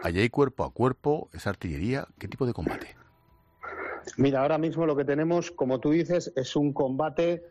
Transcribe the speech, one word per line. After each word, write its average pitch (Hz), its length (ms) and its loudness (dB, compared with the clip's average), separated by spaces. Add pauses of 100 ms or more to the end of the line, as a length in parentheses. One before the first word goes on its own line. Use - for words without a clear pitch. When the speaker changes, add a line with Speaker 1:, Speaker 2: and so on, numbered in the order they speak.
Speaker 1:
¿Allí 90 180 2
hay 117 80 4
cuerpo 131 360 0
a 67 80 -6
cuerpo? 131 600 -2
¿Es - 140 -10
artillería? 98 600 -4 (120)
¿Qué - 100 -10
tipo - 160 -4
de 120 80 0
combate? - 440 -6 (1200)
Speaker 2:
Mira, 135 240 2
ahora 156 160 2
mismo 160 260 0
lo 147 120 2
que 143 80 0
tenemos, 160 460 2
como 131 300 0
tú 147 120 2
dices, 170 440 2
es 127 200 -2
un 147 160 4
combate, 151 800 0